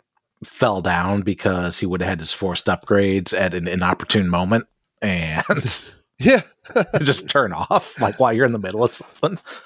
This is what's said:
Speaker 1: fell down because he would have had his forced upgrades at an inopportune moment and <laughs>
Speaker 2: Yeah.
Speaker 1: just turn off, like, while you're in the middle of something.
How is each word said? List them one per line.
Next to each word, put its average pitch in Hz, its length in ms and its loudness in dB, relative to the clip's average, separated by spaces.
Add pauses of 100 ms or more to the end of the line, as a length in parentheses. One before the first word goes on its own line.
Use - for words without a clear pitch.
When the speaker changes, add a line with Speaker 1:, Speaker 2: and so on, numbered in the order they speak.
(440)
Speaker 1:
fell 107 380 0
down 90 400 0
because 90 580 -2
he 107 60 -2
would 90 160 -2
have 90 80 -2
had 90 100 -4
his 80 140 -4
forced 92 320 -4
upgrades 98 760 0
at 92 140 0
an 90 140 -4
inopportune 90 640 0
moment 92 360 0 (380)
and 87 920 -2 (100)
<laughs> - 140 -20
Speaker 2:
Yeah. 208 240 6 (640)
Speaker 1:
just 143 260 0
turn 113 240 0
off, - 480 -2
like, 104 180 0
while 120 140 4
you're 123 140 4
in 120 40 0
the 117 60 -2
middle 101 260 -2
of 120 60 4
something. - 480 -4 (280)